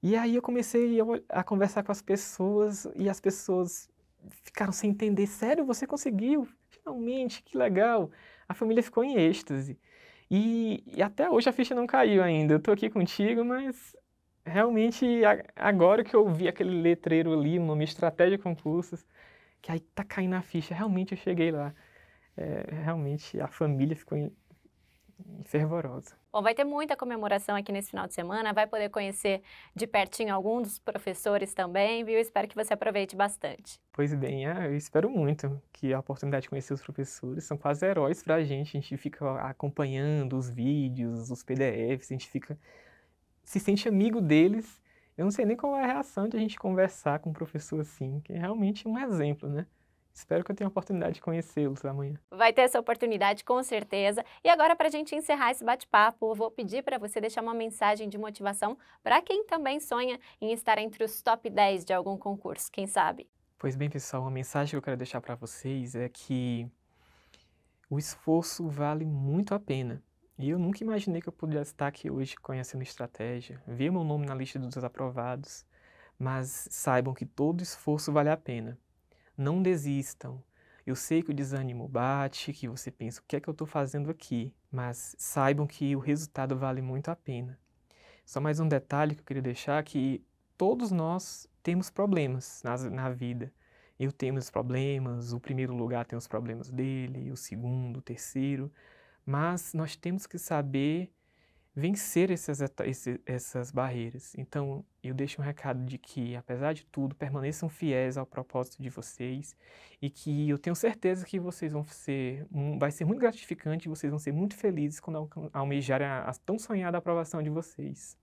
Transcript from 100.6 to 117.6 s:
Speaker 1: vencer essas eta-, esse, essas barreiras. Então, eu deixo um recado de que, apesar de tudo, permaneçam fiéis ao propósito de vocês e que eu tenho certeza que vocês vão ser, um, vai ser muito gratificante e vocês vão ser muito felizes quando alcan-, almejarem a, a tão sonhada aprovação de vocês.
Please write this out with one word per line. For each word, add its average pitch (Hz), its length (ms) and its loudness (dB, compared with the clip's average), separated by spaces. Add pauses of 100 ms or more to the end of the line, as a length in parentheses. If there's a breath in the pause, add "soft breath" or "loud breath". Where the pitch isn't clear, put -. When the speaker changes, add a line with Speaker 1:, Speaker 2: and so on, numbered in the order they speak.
Speaker 1:
vencer 185 560 0
essas 151 300 -4
eta-, - 260 -4
esse, 123 380 -4
essas 127 460 -6
barreiras. 123 640 -4
Então, 139 500 -6 (180)
eu 127 100 -6
deixo 139 280 -4
um - 20 -2
recado 139 400 -4
de 127 140 -6
que, 123 360 -8
apesar 127 400 -4
de 156 120 -10
tudo, 139 280 -4
permaneçam 143 540 -4
fiéis 131 500 0
ao 131 80 -4
propósito 127 560 -8
de 131 80 -8
vocês 127 640 -10 (480 loud breath)
e 143 80 -4
que 147 400 -2
eu 143 80 2
tenho 170 180 -2
certeza 185 500 0
que 185 160 -4
vocês 175 320 -6
vão 147 100 -2
ser, 139 680 -6
um, 143 280 -2
vai 143 100 2
ser 147 140 -6
muito 214 160 0
gratificante 170 680 -2
e - 20 -6
vocês 151 200 -4
vão 147 80 -4
ser 147 140 -4
muito 190 240 -2
felizes 151 460 -2
quando 160 160 -8
alcan-, 156 340 -10
almejarem 139 560 0
a, 92 140 -4
a 127 120 -6
tão - 240 -4
sonhada 185 400 -2
aprovação 170 460 -2
de 151 60 -2
vocês. 147 720 -8